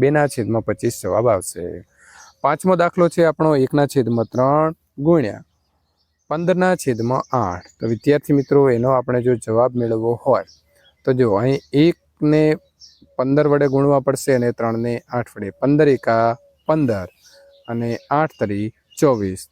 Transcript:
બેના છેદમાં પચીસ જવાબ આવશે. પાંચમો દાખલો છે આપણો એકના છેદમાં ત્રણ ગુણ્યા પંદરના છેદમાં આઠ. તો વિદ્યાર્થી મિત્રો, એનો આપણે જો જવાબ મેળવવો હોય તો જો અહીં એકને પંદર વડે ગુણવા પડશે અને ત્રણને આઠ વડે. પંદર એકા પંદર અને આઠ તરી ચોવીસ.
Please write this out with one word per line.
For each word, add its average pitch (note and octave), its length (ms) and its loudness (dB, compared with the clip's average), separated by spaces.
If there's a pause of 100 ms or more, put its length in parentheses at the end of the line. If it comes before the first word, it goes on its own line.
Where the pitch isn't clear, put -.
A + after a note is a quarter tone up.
બેના D3 320 2
છેદમાં A2+ 340 -4
પચીસ A2 340 -4
જવાબ G#2 320 -2
આવશે. F2+ 300 -6 (840)
પાંચમો D#3+ 300 0
દાખલો E3+ 340 0
છે E3+ 160 0
આપણો D#3 300 2
એકના C#3 380 0
છેદમાં A#2 400 0
ત્રણ D3 420 0 (240)
ગુણ્યા C#3 440 0 (840)
પંદરના F3 460 0
છેદમાં B2 480 -2 (140)
આઠ. F2+ 320 -4 (100)
તો B2 80 -6
વિદ્યાર્થી C#3+ 460 0
મિત્રો, C#3 360 2
એનો A#2+ 200 0
આપણે B2+ 320 0
જો B2 140 0
જવાબ A2+ 400 0
મેળવવો A2+ 380 -2 (120)
હોય A2 200 2 (580)
તો C3+ 100 0
જો B2 220 2
અહીં C3 240 0 (140)
એકને D3+ 720 0 (720)
પંદર C#3 300 2
વડે C#3+ 200 2
ગુણવા C#3 320 2
પડશે C3+ 360 0
અને A#2+ 160 0
ત્રણને A#2 420 -4 (160)
આઠ A#2+ 260 -6
વડે. G2+ 160 -10
પંદર D3 360 2
એકા A#2 500 2 (300)
પંદર B2 400 -2 (600)
અને A#2 220 -6 (200)
આઠ D3+ 300 -2
તરી G#2 340 -4 (260)
ચોવીસ. G#2 520 -2